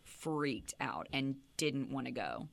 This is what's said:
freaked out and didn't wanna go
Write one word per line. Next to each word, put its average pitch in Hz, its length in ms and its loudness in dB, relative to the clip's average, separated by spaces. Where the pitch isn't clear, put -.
freaked 147 760 0
out 120 320 -2
and 135 220 2
didn't 139 340 4
wanna 127 200 -2
go 76 420 -2